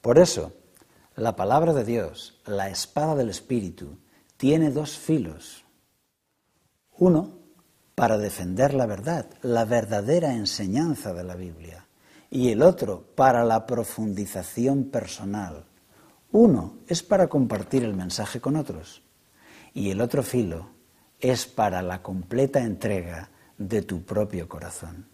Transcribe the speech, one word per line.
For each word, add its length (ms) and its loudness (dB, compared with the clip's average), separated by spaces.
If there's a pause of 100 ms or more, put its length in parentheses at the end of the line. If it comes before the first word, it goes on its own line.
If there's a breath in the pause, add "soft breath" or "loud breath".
Por 160 6
eso, 360 4 (600 soft breath)
la 200 -2
palabra 360 2
de 140 0
Dios, 640 -6
la 220 -4
espada 460 -2
del 140 0
Espíritu, 720 -6 (440 soft breath)
tiene 280 4
dos 260 -6
filos. 680 -6 (1300)
Uno, 320 6 (640)
para 220 4
defender 560 0
la 120 2
verdad, 400 -4 (160)
la 220 0
verdadera 680 0
enseñanza 800 -4
de 100 -8
la 140 -10
Biblia. 500 -16 (420 soft breath)
Y 200 2
el 120 2
otro, 440 4 (100)
para 300 6
la 200 2
profundización 1200 -4
personal. 760 -8 (680 soft breath)
Uno 540 6
es 160 -2
para 260 4
compartir 560 0
el 80 -4
mensaje 480 -6
con 160 -2
otros. 440 -8 (720 loud breath)
Y 180 -4
el 100 -2
otro 220 0
filo 480 -4 (500 soft breath)
es 260 0
para 340 -2
la 220 -6
completa 560 -2
entrega 680 -6 (280 soft breath)
de 260 -4
tu 200 -8
propio 460 -4
corazón. 640 -14